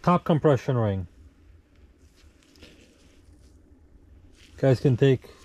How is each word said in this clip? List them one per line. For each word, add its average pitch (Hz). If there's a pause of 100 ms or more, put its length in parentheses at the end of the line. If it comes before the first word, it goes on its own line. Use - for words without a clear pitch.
Top 175
compression 147
ring. 98 (3500)
Guys 135
can 131
take, 135 (160)